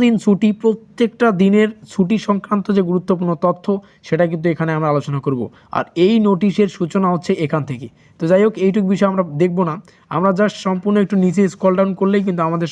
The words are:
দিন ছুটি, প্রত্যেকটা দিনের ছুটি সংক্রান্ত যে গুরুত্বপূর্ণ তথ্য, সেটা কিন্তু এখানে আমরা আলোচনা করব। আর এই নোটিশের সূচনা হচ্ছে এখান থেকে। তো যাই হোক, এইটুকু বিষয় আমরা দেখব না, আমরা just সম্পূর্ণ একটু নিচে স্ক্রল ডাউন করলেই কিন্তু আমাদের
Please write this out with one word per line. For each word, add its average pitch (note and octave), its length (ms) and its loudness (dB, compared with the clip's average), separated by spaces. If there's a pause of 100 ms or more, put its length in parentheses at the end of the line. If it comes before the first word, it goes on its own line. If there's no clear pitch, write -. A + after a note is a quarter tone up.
দিন A#3+ 140 4
ছুটি, G#3 340 2
প্রত্যেকটা A3+ 800 -2
দিনের G3 380 2 (220)
ছুটি F#3+ 260 0
সংক্রান্ত G3+ 480 -4 (120)
যে G3 40 4
গুরুত্বপূর্ণ F3+ 540 -2 (100)
তথ্য, F3+ 200 -2 (420)
সেটা E3 200 0
কিন্তু E3 220 -2
এখানে D#3+ 240 -2
আমরা D#3 160 -2
আলোচনা C#3+ 300 -2
করব। C3 300 -4 (220)
আর - 140 -4 (100)
এই G3+ 240 2
নোটিশের G3+ 480 2
সূচনা F#3 460 -2
হচ্ছে E3+ 180 -2 (140)
এখান D3 240 -2
থেকে। B2+ 180 -10 (320)
তো E3 80 -4
যাই F#3 160 4
হোক, G#3+ 140 2
এইটুকু F#3+ 300 2
বিষয় G3 220 2
আমরা F#3+ 140 0 (180)
দেখব F3+ 280 0
না, E3 120 -8 (280)
আমরা F3+ 220 0
just G3 260 0 (100)
সম্পূর্ণ F#3+ 360 -2
একটু G3+ 120 -2
নিচে F#3 340 2
স্ক্রল F#3+ 260 0
ডাউন F#3+ 180 0
করলেই G3 340 0
কিন্তু F3 220 -2
আমাদের E3 220 -2